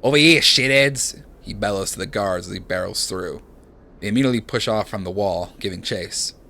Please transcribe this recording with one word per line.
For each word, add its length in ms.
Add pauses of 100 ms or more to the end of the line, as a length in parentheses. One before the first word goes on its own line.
Over 140
here, 240
shitheads! 800 (180)
he 140
bellows 380
to 60
the 80
guards 420
as 60
he 40
barrels 480
through. 360 (580)
They 80
immediately 320
push 280
off 200
from 160
the 60
wall, 480
giving 240
chase. 520 (160)